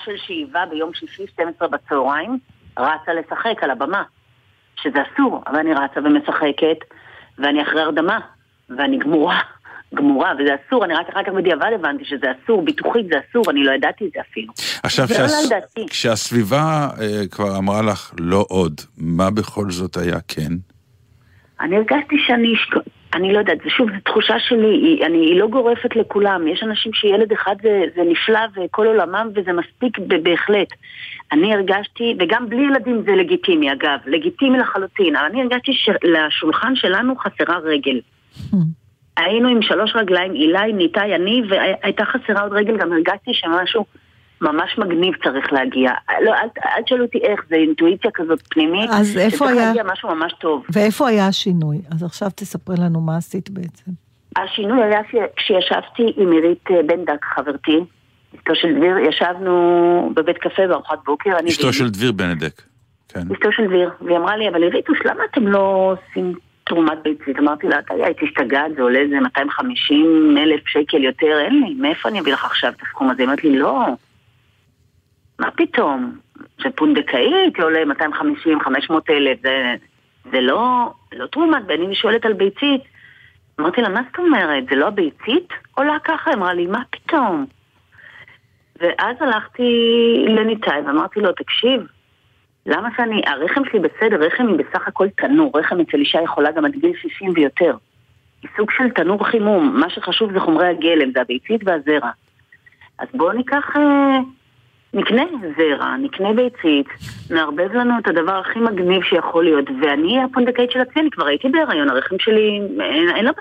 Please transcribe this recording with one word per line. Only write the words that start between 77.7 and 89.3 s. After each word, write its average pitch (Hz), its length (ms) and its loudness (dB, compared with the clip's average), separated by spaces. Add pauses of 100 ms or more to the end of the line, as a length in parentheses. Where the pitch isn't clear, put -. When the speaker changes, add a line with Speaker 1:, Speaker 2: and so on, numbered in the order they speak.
Speaker 1:
מאתיים 151 280 -2
חמישים, 151 480 0
חמש 139 300 -2
מאות 160 200 0
אלף, 139 320 2
זה, 131 320 -2 (580)
זה 131 80 0
לא, 233 520 0 (240)
לא 127 100 -10
תרומת, 302 420 2
ואני 175 260 -2
שואלת 220 320 0
על 220 60 2
ביצית." 214 500 0 (800)
אמרתי - 220 0
לה, 220 60 0
"מה 190 120 -2 (100)
זאת - 80 -14
אומרת? 185 520 2
זה 139 60 0
לא 143 100 2
הביצית 208 600 -2 (260)
עולה 294 300 0
ככה?" - 260 -2
היא 240 60 0
אמרה 180 180 -2
לי, 175 120 -2
"מה 214 240 -4
פתאום?" 190 560 -2 (1300)
ואז 185 400 -2
הלכתי 240 420 -4 (640)